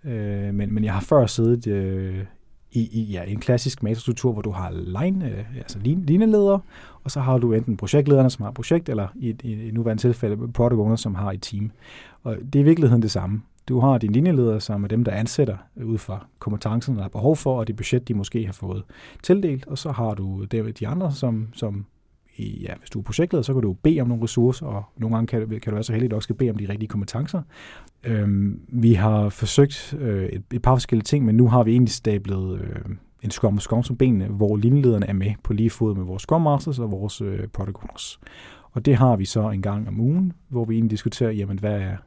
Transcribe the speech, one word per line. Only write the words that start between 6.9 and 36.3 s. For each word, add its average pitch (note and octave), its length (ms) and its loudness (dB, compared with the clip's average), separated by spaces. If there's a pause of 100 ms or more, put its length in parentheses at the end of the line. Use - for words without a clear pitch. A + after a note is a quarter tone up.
og C#3 60 -6
så C#3+ 100 -4
har B2+ 180 2
du A#2 140 2
enten A2+ 240 0
projektlederne, C#3 540 4
som - 140 -10
har G2+ 60 -6
projekt, E3 380 -2
eller G#2+ 180 -2 (100)
i, A#2 260 -4
i, A2+ 260 -8
i - 20 -8
nuværende A2 320 -2
tilfælde A#2 500 0
product A#2+ 280 2
owner, A2 160 4
som A2 180 -4
har G2 180 -4
et - 100 -8
team. G#2 280 -6 (520)
Og A2+ 140 -6 (160)
det C#3+ 60 4
er - 20 6
i C#3+ 40 6
virkeligheden C#3+ 380 6
det G#2+ 80 0
samme. G2 320 -4 (260)
Du B2+ 120 2
har C3 180 4
din G#2 140 0
linjeleder, B2 460 2
som G2+ 260 -4
er G2+ 40 -6
dem, A2+ 160 0
der A2+ 80 -2
ansætter A2 440 -2 (280)
ud A2+ 140 -2
fra G2+ 280 -10 (120)
kompetencen, A2 580 -4
der G2 80 -4
er G2 40 -8
behov B2+ 280 2
for, C3 220 -2
og A2 80 -4
det A2 100 -6
budget, B2 320 -2
de A#2+ 60 -2
måske G#2 320 -4
har F#2+ 60 -6
fået F#2+ 300 -8 (400)
tildelt. F3+ 440 0
Og C3+ 120 -8
så D3+ 140 -8
har A2+ 220 -2
du G2 300 -6
de, A2 280 -4
de G#2 140 -8
andre, D#3 260 -2
som, A2+ 400 -2
som G2+ 340 -8 (500)
i, G#2 320 -10
ja, - 100 -10
hvis - 120 -20
du - 80 -8
er - 40 -6
projektleder, E3 400 0
så C3+ 100 -2
kan C3 100 2
du G2+ 100 0
bede D#3 280 2
om B2 80 0
nogle A#2+ 140 0
ressourcer, B2 440 0
og G2+ 180 -8 (120)
nogle A2+ 200 -2
gange A2+ 100 0
kan, A2 220 -2
kan G#2+ 120 -6
du - 100 -6
være G#2 140 -2
så A#2+ 80 -4
heldig, A2+ 140 0
at A#2 40 -2
du G#2+ 60 -2
også G2+ 100 -4
skal A2 100 -4
bede B2+ 140 0
om G#2+ 60 -4
de G2+ 120 -4
rigtige G#2 200 -6
kompetencer. A#2+ 540 -4 (600)
Øhm, G#2 640 0
vi A#2 260 6
har G#2 340 2
forsøgt, C#3+ 680 0
øh, G#2+ 280 -2
et, G2 160 -6 (100)
et A#2+ 100 -2
par C3 120 6
forskellige A#2+ 300 0
ting, D3 200 2
men G#2+ 100 4
nu A#2+ 140 8
har A#2+ 140 6
vi A2 100 4
egentlig A#2+ 200 6
stablet, G2 680 -2
øh, - 160 -8 (460)
en G#2+ 80 -4
Scrum, G#2 300 0
Scrum - 220 0
som A#2+ 140 -2
benene, A2+ 300 4
hvor G#2 300 2
linjelederne A#2 520 4
er G2+ 40 -2
med G2 200 0 (100)
på - 100 -2
lige A2 180 2
fod G#2+ 260 -2
med F#2 80 -4
vores F#2 180 -8
Scrum E3 200 2